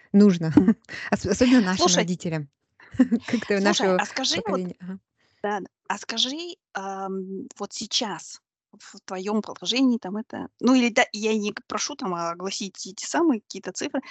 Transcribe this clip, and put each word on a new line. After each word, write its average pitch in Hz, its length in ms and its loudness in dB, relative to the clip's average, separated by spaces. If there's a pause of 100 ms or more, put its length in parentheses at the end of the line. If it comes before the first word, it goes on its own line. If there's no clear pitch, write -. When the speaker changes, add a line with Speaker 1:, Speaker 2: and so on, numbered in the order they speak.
(140)
Speaker 1:
Нужно. 180 380 6
<laughs> - 40 2
Speaker 2:
Мгм. 196 200 8 (360)
Speaker 1:
Ос-, 196 160 0
особенно 247 340 6
нашим 185 340 2
Speaker 2:
Слушай, - 0 -
Speaker 1:
родителям. 165 540 -2 (320)
<laughs> - 460 0
Как-то 214 340 0
Speaker 2:
слушай, - 0 -
Speaker 1:
нашего 196 360 2
Speaker 2:
а 202 80 0
скажи 262 320 -4 (120)
вот, 262 120 -2
Speaker 1:
поколения. 180 200 -8
Ага. 190 180 -12 (440)
Speaker 2:
да, 208 180 -4
да. 180 60 -12 (220)
А 196 100 -2
скажи, 277 560 -6 (180)
ам, 190 760 -8 (120)
вот 202 140 -10
сейчас, - 680 -8 (320)
в - 320 -20
твоём 202 380 -4
положении, 240 560 0
там, 190 180 -8
это... 101 320 -10 (120)
Ну, 254 140 6
или 240 140 4
да, 233 240 2
я 220 240 0
не 208 140 -4
г-, - 160 -12
прошу, 247 280 -6
там, 190 200 -6
огласить 180 720 -8
эти - 180 -12
самые 277 360 0
какие-то - 320 -12
цифры, 277 380 -6